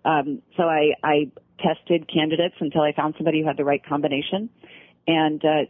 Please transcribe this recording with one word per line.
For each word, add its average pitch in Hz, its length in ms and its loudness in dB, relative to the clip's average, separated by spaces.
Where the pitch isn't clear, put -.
um, 147 380 0
so 180 60 0
I, 151 300 2
I 147 280 0
tested 160 520 -2
candidates 160 480 0
until 156 220 0
I 151 120 2
found 156 240 -2
somebody 156 240 0
who 156 60 -2
had 143 100 -2
the 147 80 -2
right 139 200 0
combination. 147 640 -2
And, 156 380 2
uh, 151 260 2